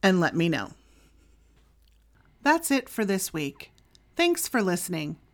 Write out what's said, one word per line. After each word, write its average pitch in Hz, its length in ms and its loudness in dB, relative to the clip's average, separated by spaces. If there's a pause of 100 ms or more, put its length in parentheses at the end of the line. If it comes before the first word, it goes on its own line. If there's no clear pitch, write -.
and 185 160 4
let 156 160 0
me 170 120 2
know. 113 220 -2 (1700)
That's 330 280 2
it 269 180 0
for - 160 -2
this 190 280 -2
week. 147 400 -8 (420)
Thanks 339 320 0
for 233 160 0
listening. 175 540 -2 (180)